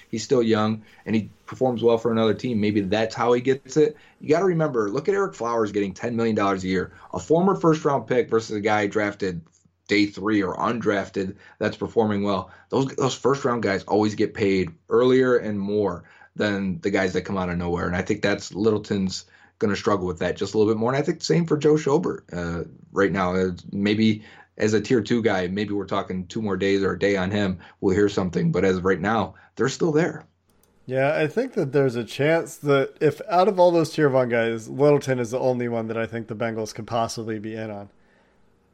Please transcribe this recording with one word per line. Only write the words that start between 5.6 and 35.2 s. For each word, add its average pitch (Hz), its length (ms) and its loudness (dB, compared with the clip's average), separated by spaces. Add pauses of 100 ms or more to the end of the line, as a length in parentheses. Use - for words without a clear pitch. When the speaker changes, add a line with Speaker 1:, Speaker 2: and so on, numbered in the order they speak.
Speaker 1:
getting 98 220 -2
ten 120 220 -6
million 113 200 0
dollars 98 280 0
a 92 40 -4
year. 92 260 -2 (180)
A - 80 -6
former 180 360 2
first-round 151 520 0
pick 123 220 0
versus 110 260 0
a 104 60 -4
guy 107 260 2
drafted 101 540 -4 (460)
day 104 180 4
three 101 380 -2
or 90 120 -4
undrafted 98 800 -2 (240)
that's 90 180 -2
performing 101 460 0
well. 98 280 -2 (180)
Those, 131 260 0
those 127 200 0
first-round 123 480 0
guys 98 200 -2
always 107 320 2
get 107 200 -2
paid 98 340 0 (200)
earlier 127 480 4
and 104 220 -4
more 98 460 -2 (300)
than 98 460 -2
the 101 100 -2
guys 95 220 0
that 92 100 -2
come 101 140 -4
out 92 120 -2
of 87 80 -4
nowhere, 87 300 -2
and 87 80 -2
I 92 80 -2
think 101 180 -2
that's 101 320 -2
Littleton's 104 720 -2 (340)
gonna 104 160 0
struggle 95 300 -2
with 87 140 -6
that 90 180 -4
just - 160 -6
a 113 40 0
little 107 140 4
bit 107 80 -2
more. 117 120 0
And 135 80 -2
I - 20 0
think 165 220 -4
same 165 240 0
for 151 100 0
Joe 151 200 4
Schobert, 151 440 0 (100)
uh, 85 340 -6 (260)
right 95 200 2
now. 90 240 0
Uh, 92 160 0 (200)
maybe 107 500 2 (340)
as 107 200 0
a 104 60 2
tier 117 200 2
two 113 220 0
guy, 95 240 0
maybe 101 260 -4
we're 101 140 -4
talking 92 400 -4
two 113 160 -6
more 98 140 -2
days 98 260 2
or 95 100 0
a 90 60 -6
day 101 180 2
on 92 140 -2
him, 98 260 0 (240)
we'll 92 140 2
hear 104 120 6
something. 87 440 0
But 92 140 2
as 92 120 2
of 87 80 -6
right 95 140 2
now, 101 340 -2 (220)
they're 113 120 0
still 165 240 -2
there. 160 340 -2 (600)
Speaker 2:
Yeah, 135 320 0
I 156 80 0
think 233 280 -4
that 147 180 -2
there's 135 240 2
a 120 80 -2
chance 147 540 -2
that 139 440 0
if 147 260 2
out 180 200 4
of 190 120 2
all 180 120 8
those 165 200 2
tier 151 180 2
one 127 200 2
guys, 113 400 0
Littleton 135 480 2
is 117 140 -4